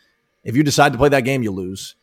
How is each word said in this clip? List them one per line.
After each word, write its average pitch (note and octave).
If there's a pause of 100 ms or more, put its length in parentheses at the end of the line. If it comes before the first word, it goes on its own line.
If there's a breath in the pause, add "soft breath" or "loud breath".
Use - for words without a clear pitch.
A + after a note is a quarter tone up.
(440)
If A2
you C#3+
decide D3
to A#2+
play C#3+
that C#3
game, C3
you G#2+
lose. F#2+